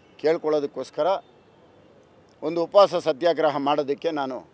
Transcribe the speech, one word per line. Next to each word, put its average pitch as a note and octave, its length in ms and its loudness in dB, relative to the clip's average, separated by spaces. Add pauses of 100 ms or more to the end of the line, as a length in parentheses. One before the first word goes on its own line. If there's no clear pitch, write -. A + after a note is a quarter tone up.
(180)
ಕೇಳ್ಕೊಳ್ಳೋದಕ್ಕೋಸ್ಕರ D3+ 880 -2 (1400)
ಒಂದು E3 200 -2
ಉಪವಾಸ F3+ 320 4
ಸತ್ಯಾಗ್ರಹ D#3 640 0
ಮಾಡೋದಕ್ಕೆ C#3+ 540 -2
ನಾನು C3 420 -6